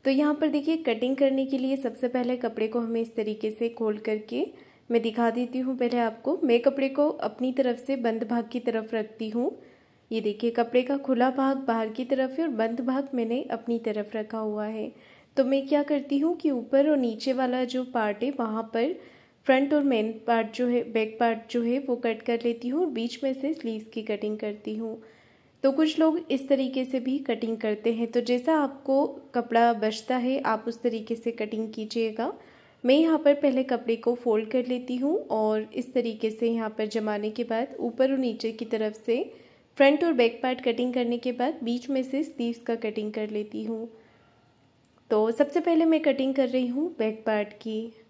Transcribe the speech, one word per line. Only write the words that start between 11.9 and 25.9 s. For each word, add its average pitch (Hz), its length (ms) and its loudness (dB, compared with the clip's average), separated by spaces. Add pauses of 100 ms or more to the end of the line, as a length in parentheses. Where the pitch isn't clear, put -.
तरफ 262 260 0
है 320 120 -2
और 330 80 0
बंद 226 300 -2
भाग 262 340 -2
मैंने 240 280 0
अपनी 233 360 -4
तरफ 214 360 -4
रखा 220 240 -6
हुआ 214 260 -4
है। 220 260 -6 (460)
तो 269 80 6
मैं 269 220 2
क्या 294 160 4
करती 285 340 0
हूँ 320 180 2
कि 330 160 0
ऊपर 269 380 4
और 302 80 6
नीचे 240 360 0
वाला 254 320 0
जो 254 200 -2
पार्ट 220 380 -2
है 254 80 0
वहाँ 226 340 -2
पर 233 280 0 (540)
फ्रंट 277 260 4
और 294 100 4
मेन 226 280 2 (160)
पार्ट 226 240 2
जो 247 160 0
है, 240 160 2
बैक 220 360 -2
पार्ट 226 320 0
जो 240 100 0
है 240 180 0
वो 269 180 -2
कट 226 240 -2
कर 233 200 -2
लेती 233 260 -2
हूँ 277 140 0
और 359 80 2
बीच 233 340 -4
में 269 100 0
से 269 200 -2
स्लीव्स 220 340 -6
की - 160 -8
कटिंग 214 340 -4
करती 214 380 -6
हूँ। 226 260 -8 (600)
तो 269 80 6
कुछ 302 280 2